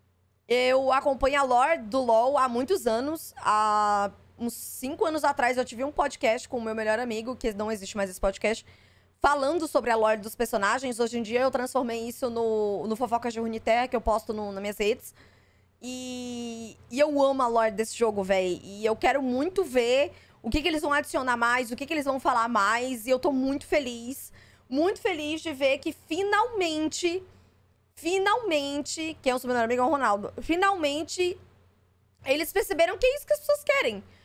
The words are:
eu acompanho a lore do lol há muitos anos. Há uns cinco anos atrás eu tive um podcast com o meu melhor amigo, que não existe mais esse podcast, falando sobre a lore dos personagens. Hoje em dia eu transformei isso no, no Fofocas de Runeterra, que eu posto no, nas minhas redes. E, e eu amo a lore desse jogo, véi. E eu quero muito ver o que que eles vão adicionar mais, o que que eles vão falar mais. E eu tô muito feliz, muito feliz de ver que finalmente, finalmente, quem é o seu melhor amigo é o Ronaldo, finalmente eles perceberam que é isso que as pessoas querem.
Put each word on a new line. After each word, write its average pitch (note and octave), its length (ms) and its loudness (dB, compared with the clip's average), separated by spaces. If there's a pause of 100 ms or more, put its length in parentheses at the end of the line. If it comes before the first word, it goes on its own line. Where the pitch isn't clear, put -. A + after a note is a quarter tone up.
(480)
eu B3+ 460 4
acompanho C#4 460 2
a C#4 40 4
lore C4 360 4
do A#3 220 -2
lol A#3+ 360 4
há C4 100 4
muitos B3 400 0
anos. C4 500 -2
Há G#3 720 2 (260)
uns A#3+ 160 -4
cinco - 520 -6
anos D#4 180 -2
atrás B3+ 340 2
eu B3 80 0
tive A#3 180 -8
um C#4+ 80 -4
podcast B3 580 0
com B3+ 80 -6
o A#3 40 -6
meu A3 140 -6
melhor A3 240 0
amigo, A#3 360 -6
que A3+ 180 -4
não G#3+ 180 -4
existe G3 240 -8
mais G3 140 -2
esse F#3 100 -12
podcast, G#3 460 -2 (560)
falando D4 460 2
sobre C4 240 0
a A3+ 40 4
lore A3 240 2
dos G#3+ 160 -12
personagens. A#3 640 0
Hoje A#3 180 0
em A#3 60 -2
dia A#3 180 0
eu C4 100 2
transformei A#3 560 -2
isso A#3+ 220 -4
no, G#3+ 580 0
no A3 80 -2
Fofocas A#3 380 -2
de A3 60 -8
Runeterra, A3+ 480 0
que B3+ 80 -4
eu A3+ 60 0
posto A3 320 0
no, G#3+ 180 -6
nas G3 100 -8
minhas G#3 160 -6
redes. G#3+ 360 0 (680)
E, B3 960 -10 (120)
e A#3 100 -2
eu D4 220 4
amo C4+ 200 4
a B3 60 2
lore A3+ 240 2
desse G#3+ 240 -4
jogo, G#3+ 280 0
véi. F#3 400 0
E G3+ 220 -8
eu A3 100 2
quero B3+ 260 2
muito C#4 420 0
ver B3+ 480 2 (300)
o A3+ 80 -6
que D4 120 2
que D4 60 0
eles D#4 140 0
vão D4 120 0
adicionar C#4 440 0
mais, A#3+ 340 2
o B3 40 -6
que C#4 100 -6
que D4+ 80 -6
eles D4 120 0
vão C4+ 140 0
falar A#3+ 280 2
mais. A#3 580 2
E B3 40 -2
eu B3+ 100 4
tô D4 120 2
muito C4+ 340 0
feliz, B3+ 640 -2 (380)
muito D#4+ 300 0
feliz D#4 420 -2
de D#4+ 120 -6
ver C4+ 240 2
que D4 140 -6
finalmente, F#4 1300 -2 (720)
finalmente, D#4+ 1300 -2
quem B3+ 100 2
é B3 40 2
o B3+ 40 -2
seu B3 80 -10
melhor B3 180 0
amigo B3 160 0
é B3 40 4
o B3+ 40 2
Ronaldo, A3 520 0
finalmente E4+ 960 0 (880)
eles D4+ 260 0
perceberam F#4 460 2
que B4 80 0
é C5 100 4
isso D5 120 -12
que D5+ 60 4
as D5 60 -2
pessoas D5 240 0
querem. C#4+ 400 0 (220)